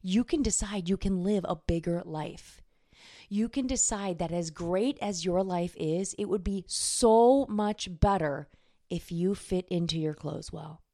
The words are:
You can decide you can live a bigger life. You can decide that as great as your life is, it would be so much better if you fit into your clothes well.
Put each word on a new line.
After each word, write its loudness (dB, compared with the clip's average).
You 2
can 0
decide -2
you 2
can 0
live 0
a 0
bigger 0
life. -10
You 0
can -2
decide -2
that -2
as -2
great 0
as -4
your 2
life -2
is, -2
it -4
would -2
be -4
so 6
much -2
better 2
if -6
you 0
fit -4
into 0
your -2
clothes -10
well. -14